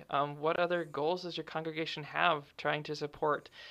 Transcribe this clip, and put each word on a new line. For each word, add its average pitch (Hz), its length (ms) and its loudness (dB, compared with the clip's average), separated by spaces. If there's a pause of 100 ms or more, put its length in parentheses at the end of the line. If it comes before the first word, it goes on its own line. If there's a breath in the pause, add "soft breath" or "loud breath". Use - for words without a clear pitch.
Um, 147 300 0
what 156 180 2
other 175 280 2
goals 156 380 0
does 170 120 -6
your 160 80 -4
congregation 160 600 -4
have 151 520 2
trying 147 280 0
to 151 120 -4
support? 147 540 0 (220 loud breath)